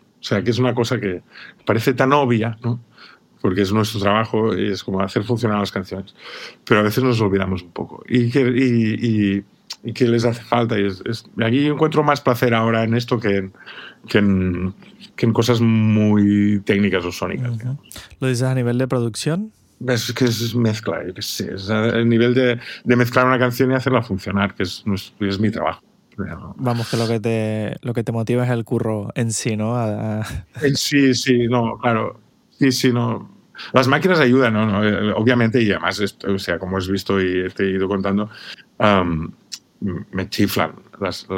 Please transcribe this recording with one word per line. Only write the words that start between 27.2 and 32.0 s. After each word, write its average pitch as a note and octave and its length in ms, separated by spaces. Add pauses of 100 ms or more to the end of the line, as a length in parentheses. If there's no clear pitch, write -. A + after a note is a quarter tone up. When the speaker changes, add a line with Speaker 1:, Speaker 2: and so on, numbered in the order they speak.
Speaker 2:
te, G#2+ 600
lo B2 100
que A#2 100
te A#2 80
motiva A#2 360
es B2 40
el A#2 140
curro A2 500
en A#2 180
sí, A2 220
¿no? G#2+ 220
A, G#2+ 460
a G#2 40 (360)
Speaker 1:
En C#3 120
sí, C#3 380
sí, A#2+ 340
no, A#2 300
claro. A2 420 (400)